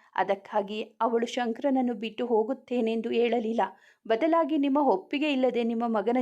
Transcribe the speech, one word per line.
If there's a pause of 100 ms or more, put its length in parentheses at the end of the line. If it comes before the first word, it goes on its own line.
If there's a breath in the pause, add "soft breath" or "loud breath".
(140 soft breath)
ಅದಕ್ಕಾಗಿ
ಅವಳು
ಶಂಕರನನ್ನು
ಬಿಟ್ಟು
ಹೋಗುತ್ತೇನೆಂದು
ಹೇಳಲಿಲ್ಲ. (480 loud breath)
ಬದಲಾಗಿ
"ನಿಮ್ಮ
ಒಪ್ಪಿಗೆ
ಇಲ್ಲದೆ
ನಿಮ್ಮ
ಮಗನ